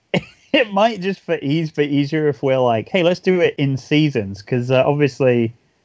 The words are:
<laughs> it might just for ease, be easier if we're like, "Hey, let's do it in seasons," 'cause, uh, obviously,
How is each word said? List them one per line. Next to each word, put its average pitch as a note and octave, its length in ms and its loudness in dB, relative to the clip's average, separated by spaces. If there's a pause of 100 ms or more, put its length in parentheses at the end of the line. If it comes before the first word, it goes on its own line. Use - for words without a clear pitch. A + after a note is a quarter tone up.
(140)
<laughs> F#3 100 -2 (300)
it G#3+ 180 0
might G#3 300 0
just F#3+ 200 -4
for E3 200 -4
ease, D3+ 300 -2
be D3 160 -2
easier C#3+ 400 0
if C#3+ 160 -4
we're C3 160 2
like, A#2 300 0
"Hey, F#3+ 120 0
let's F3 180 0
do F#3 220 0
it D#3 160 2
in C#3 200 0
seasons," C3 680 -2
'cause, B2 260 -4
uh, C3 160 4
obviously, C3+ 680 0 (340)